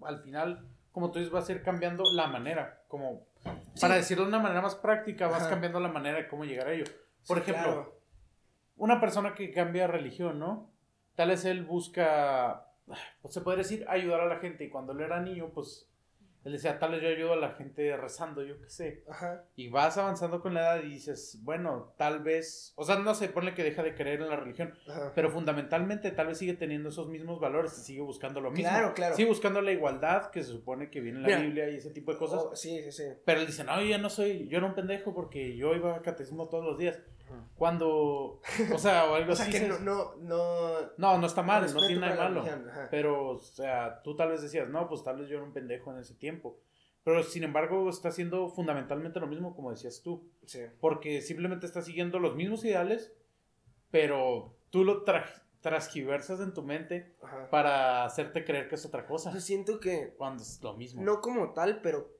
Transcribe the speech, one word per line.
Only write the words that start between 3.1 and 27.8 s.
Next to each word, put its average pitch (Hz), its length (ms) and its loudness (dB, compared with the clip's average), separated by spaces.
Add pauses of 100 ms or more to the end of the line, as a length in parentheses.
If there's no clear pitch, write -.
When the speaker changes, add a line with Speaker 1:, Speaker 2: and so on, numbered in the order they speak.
Speaker 2:
Sí. - 60 -10
Speaker 1:
para 180 160 8
decirlo 180 280 2
de 196 40 2
una 220 100 4
manera 190 220 2
más 196 160 0
práctica, 214 500 2
vas 165 160 2
Speaker 2:
Ajá. 160 80 2
Speaker 1:
cambiando 175 300 0
la 180 80 0
manera 151 300 -2
de 156 100 -4
cómo 147 160 -6
llegar 131 240 -4
a 165 60 0
ello. 160 100 -2 (420)
Por 175 120 2
Speaker 2:
Sí, - 40 2
Speaker 1:
ejemplo, 170 300 0
Speaker 2:
claro. 143 280 -6 (760)
Speaker 1:
una 226 240 6
persona 202 340 2
que 190 160 -8
cambia 175 320 2
de 180 60 6
religión, 165 500 -2
¿no? 190 320 -4 (460)
Tal 175 140 4
vez 180 140 2
él 185 200 0
busca, 151 1040 2 (520)
pues - 140 -12
se 180 60 -4
podría 185 240 2
decir, 214 240 -4
ayudar 175 320 2
a 170 60 4
la 170 120 0
gente, 165 260 -8
y - 60 -8
cuando 131 220 -8
él 143 80 -6
era 165 200 -2
niño, 175 320 -6
pues, - 360 -10 (560)
él 139 60 -10
decía, 143 300 -2
"Tal 165 100 2
vez 165 120 -2
yo 165 60 2
ayudo 160 260 2
a - 20 4
la 147 160 2
gente 143 440 -2
rezando", 143 460 -6
yo 143 180 -12
qué - 80 -20
sé. - 400 -10
Speaker 2:
Ajá. 175 360 -8 (100)
Speaker 1:
Y 123 140 -10
vas 147 280 4
avanzando 175 460 0
con 180 120 -2
la 165 80 2
edad 165 200 4
y 151 60 -8
dices, 139 560 -10
bueno, 151 520 -4
tal 151 280 2
vez, 160 500 -2
o 151 100 -6
sea, 196 140 4
no 208 160 4
sé, 214 140 -2
ponle 180 260 -2
que 180 80 -2
deja 156 220 0
de 160 100 -2
creer 147 280 -2
en 160 60 -4
la 151 60 -2
religión, 143 400 -6 (140)
Speaker 2:
Ajá. 147 260 -6
Speaker 1:
pero 156 160 4
fundamentalmente 165 800 0
tal 160 160 0
vez 165 120 -4
sigue 180 160 -2
teniendo 151 340 -4
esos 151 200 -6
mismos 160 300 -8
valores 151 400 0
y 120 40 -14